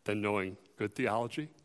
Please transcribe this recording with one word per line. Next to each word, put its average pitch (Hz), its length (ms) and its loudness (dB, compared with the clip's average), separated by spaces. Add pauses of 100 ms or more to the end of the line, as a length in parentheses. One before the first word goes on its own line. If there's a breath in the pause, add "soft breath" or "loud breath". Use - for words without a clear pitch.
than 104 180 0
knowing 98 340 2 (200)
good 107 180 -2
theology. 120 560 0 (140)